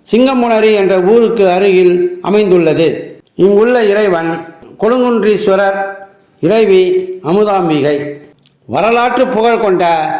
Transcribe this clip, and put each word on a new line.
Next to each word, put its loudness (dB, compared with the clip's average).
சிங்கமுனரி 2
என்ற 0
ஊருக்கு 2
அருகில் 2
அமைந்துள்ளது. 0
இங்குள்ள 2
இறைவன் 0
கொடுங்குன்றீஸ்வரர், 0
இறைவி 2
அமுதாம்பிகை. 0
வரலாற்று 0
புகழ் 0
கொண்ட 0